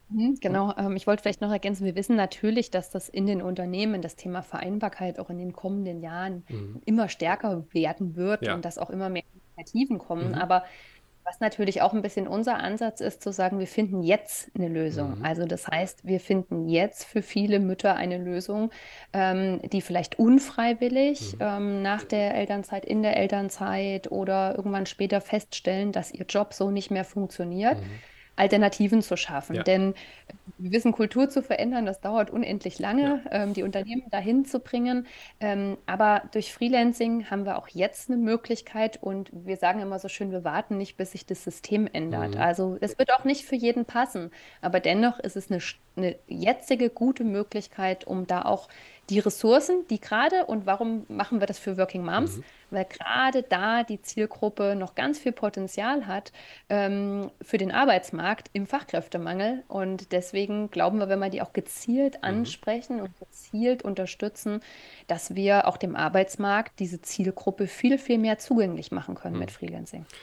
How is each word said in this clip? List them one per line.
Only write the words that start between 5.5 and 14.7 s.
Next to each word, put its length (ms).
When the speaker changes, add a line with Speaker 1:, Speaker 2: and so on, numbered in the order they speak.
Speaker 1:
kommenden 480
Jahren 480
Speaker 2:
Mhm. 360
Speaker 1:
immer 240
stärker 640
werden 440
wird 300
Speaker 2:
Ja. 20
Speaker 1:
und 160
dass 140
auch 120
immer 180
mehr 140
Initiativen 680
kommen. 300
Speaker 2:
Mhm. 60
Speaker 1:
Aber 300
was 160
natürlich 420
auch 120
ein 80
bisschen 260
unser 300
Ansatz 420
ist, 220
zu 100
sagen, 280
wir 80
finden 340
jetzt 540
eine 120
Lösung. 500